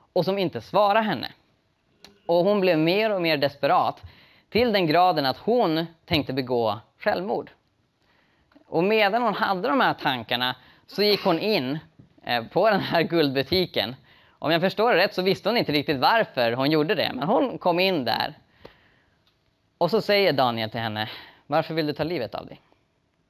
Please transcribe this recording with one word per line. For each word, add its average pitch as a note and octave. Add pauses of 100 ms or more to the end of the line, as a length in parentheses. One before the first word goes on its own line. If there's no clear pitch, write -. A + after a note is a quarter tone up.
(120)
och F3
som F#3+
inte E3+
svarade G3+
henne. G3 (920)
Och E3+
hon G3+
blev F3+
mer G3
och F#3+
mer E3
desperat C#3 (480)
till A#3
den G3
graden D#3+
att C3
hon F3+ (180)
tänkte C#3+
begå A#2 (200)
självmord. F#3+ (1200)
Och E3
medan G#3+
hon A3
hade G3
de C#4
här E3+
tankarna B2 (300)
så -
gick G#3
hon E3+
in, D#3+ (440)
eh, A#2+
på C#3
den G3
här C3
guldbutiken. C#3 (320)
Om -
jag E3
förstår G#3
det G3
rätt G3
så F#3
visste F#3
hon A#3
inte E3
riktigt D3
varför C#3
hon C3+
gjorde D#3
det, B2+
men D3
hon A#3
kom F3
in F#3
där. - (1400)
Och E3+
så G#3
säger G3+
Daniel A#2
till A#2+
henne: A2 (360)
"Varför D#3
vill D#3+
du D3
ta D3+
livet D3+
av -
dig?" - (680)